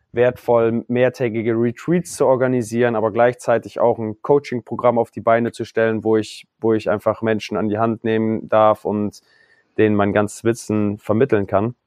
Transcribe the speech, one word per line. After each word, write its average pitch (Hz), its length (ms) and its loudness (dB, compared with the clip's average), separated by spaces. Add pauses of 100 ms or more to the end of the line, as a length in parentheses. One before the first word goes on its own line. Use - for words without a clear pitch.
(120)
wertvoll, 117 760 0
mehrtägige 120 640 0
Retreats 120 640 -2
zu 143 100 2
organisieren, 120 720 0
aber 107 160 0
gleichzeitig 117 680 0
auch 113 180 2
ein 107 220 -8
Coaching-Programm 123 760 0
auf 117 120 -2
die 107 120 -12
Beine 113 300 0
zu 117 120 -10
stellen, 110 400 -2
wo 110 120 2
ich, - 300 -6 (140)
wo 110 140 2
ich 104 160 -2
einfach 107 320 -2
Menschen 110 340 -2
an 107 120 -2
die 104 100 -2
Hand 113 260 -2
nehmen 110 440 -2
darf 107 360 2
und 104 380 -4 (560)
denen 107 180 4
mein 101 160 2
ganzes 104 320 -2
Wissen 107 540 -2
vermitteln 107 480 0
kann. 107 280 -2 (120)